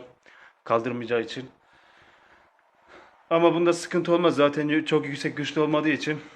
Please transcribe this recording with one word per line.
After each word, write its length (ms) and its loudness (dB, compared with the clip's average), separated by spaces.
kaldırmayacağı 580 -2
için. 280 -10
Ama 240 4
bunda 200 2
sıkıntı 400 -2
olmaz. 220 2
Zaten 320 2
yu-, 180 0
çok 200 0
yüksek 320 -8
güçlü 240 -4
olmadığı 280 2
için 320 -2